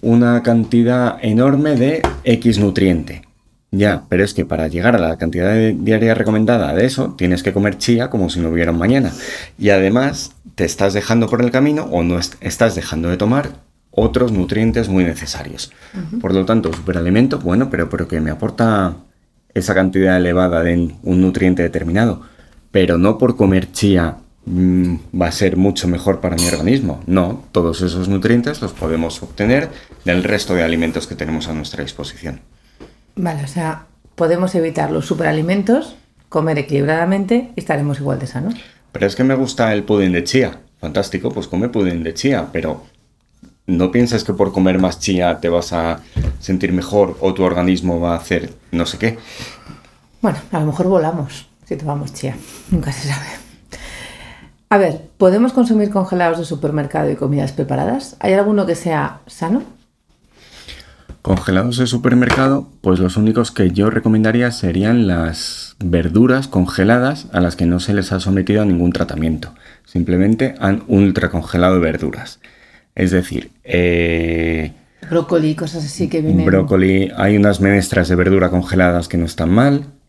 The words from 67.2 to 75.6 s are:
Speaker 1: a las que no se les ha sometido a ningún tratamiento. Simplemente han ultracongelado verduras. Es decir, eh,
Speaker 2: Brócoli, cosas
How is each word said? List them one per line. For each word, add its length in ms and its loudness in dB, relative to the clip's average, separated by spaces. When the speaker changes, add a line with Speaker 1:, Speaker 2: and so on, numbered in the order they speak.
Speaker 1:
a 80 0
las 160 0
que 100 -2
no 140 2
se 160 -2
les 160 -2
ha 80 -2
sometido 420 0
a 40 2
ningún 280 2
tratamiento. 600 -4
Simplemente 760 0
han 280 0
ultracongelado 920 2
verduras. 600 -4
Es 160 0
decir, 420 -2
eh, 1120 0
Speaker 2:
Brócoli, 460 0
cosas 300 -8